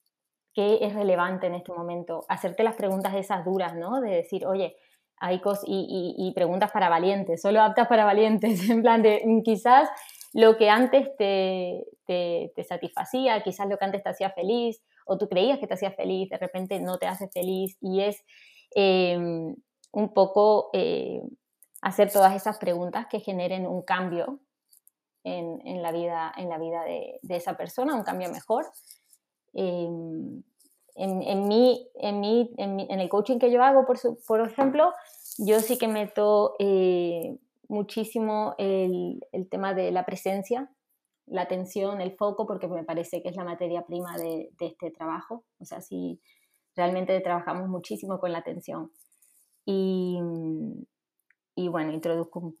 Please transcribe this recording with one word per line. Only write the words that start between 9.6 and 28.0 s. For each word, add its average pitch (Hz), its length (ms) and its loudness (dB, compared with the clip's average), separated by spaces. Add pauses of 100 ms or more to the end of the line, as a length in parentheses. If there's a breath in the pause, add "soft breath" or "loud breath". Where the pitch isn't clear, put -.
lo 220 240 8
que 214 140 6
antes 254 460 6
te, 190 680 0 (220)
te, 170 500 -2
te 175 80 -8
satisfacía, 214 800 -2
quizás 196 260 -4
lo 202 100 -2
que 196 60 -4
antes 196 180 -4
te 196 80 -6
hacía 190 200 -2
feliz, 220 520 -2 (240 soft breath)
o 185 120 0
tú 202 100 -2
creías 220 300 2
que 277 80 -8
te - 80 -6
hacía 190 180 -4
feliz, 190 380 -4
de - 80 -8
repente 185 420 -6
no 180 180 -4
te 185 80 -6
hace 185 220 -6
feliz, 185 520 -4
y 190 200 -2
es, 202 240 -2 (500 soft breath)
eh, 185 440 4 (760)
un 208 200 -2
poco, 208 600 6
eh, - 480 -2 (640)
hacer 196 280 2
todas 196 240 6
esas 202 240 -4
preguntas 175 500 -4
que 214 120 -6
generen 185 460 -4
un 180 160 -6
cambio 185 580 -4 (840)
en, 170 420 -8
en 180 180 -8
la 170 100 -4
vida, 170 440 -4
en 180 120 -8
la 160 100 -6
vida 165 240 -6
de, - 400 -8
de 180 140 -6
esa 175 200 -6
persona, 247 380 -4
un 226 80 -4